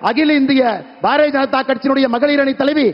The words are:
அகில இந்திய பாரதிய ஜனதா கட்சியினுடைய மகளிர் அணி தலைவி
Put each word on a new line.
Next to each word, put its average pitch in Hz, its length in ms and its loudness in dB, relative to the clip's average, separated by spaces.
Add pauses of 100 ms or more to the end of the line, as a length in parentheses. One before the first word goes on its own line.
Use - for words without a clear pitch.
அகில 294 320 0
இந்திய 269 280 2 (380)
பாரதிய 285 340 0
ஜனதா 269 260 -2
கட்சியினுடைய 269 480 0
மகளிர் 285 340 0
அணி 269 120 0
தலைவி 285 380 0